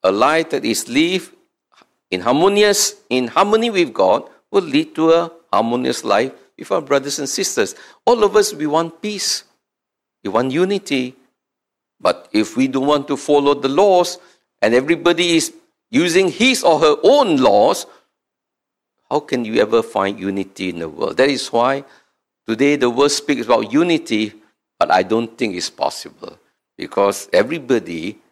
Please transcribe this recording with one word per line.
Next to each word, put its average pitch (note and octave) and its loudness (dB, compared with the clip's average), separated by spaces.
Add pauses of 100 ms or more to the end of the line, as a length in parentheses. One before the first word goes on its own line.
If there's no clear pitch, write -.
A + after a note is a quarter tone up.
A F#2 4
life D3+ 2
that B2+ -4
is A#2 -4
lived E3+ -2 (760)
in F#2 -4
harmonious, G3 2 (140)
in B2 0
harmony G#3 0
with F3 0
God G2 0 (220)
will G3 0
lead D#3 -2
to D#3+ 2
a E3 2 (200)
harmonious A#2+ -2
life A2+ 0 (260)
with - -10
our F3 -2
brothers C#3 -4
and C#3 -6
sisters. - -4 (300)
All A3+ 4
of G3+ 2
us, G3+ 2
we D3+ -6
want E3 -2
peace. - -6 (800)
We G2+ -6
want B2 0
unity. D3+ -4 (840)
But - -2
if G#2+ -2
we C3 2
don't C3 -2
want D3 0
to C#3 -2
follow C#3+ 2
the C#3 -4
laws F3+ 2 (440)
and A2 2
everybody E3 2
is - 0 (360)
using E3+ 2
his A#3+ 0
or D#3+ 4
her D3+ 4
own A3 4
laws, A#2+ 2 (1200)
how C#3+ -2
can C3 -4
you A2 0
ever A2+ 2
find G2 -4
unity F#2+ -6
in E2+ -10
the E2 -8
world? - -6
That C3+ 4
is C#3+ -6
why C3+ 0 (640)
today C#3 0
the B2 2
world C#3 2
speaks C#3 -4
about A2+ 0
unity, C#3 0 (460)
but E2 0
I F#2 4
don't A2+ -2
think G#2 -4
it's F2 -8
possible - -10 (380)
because G2 -2
everybody G#2+ -2 (140)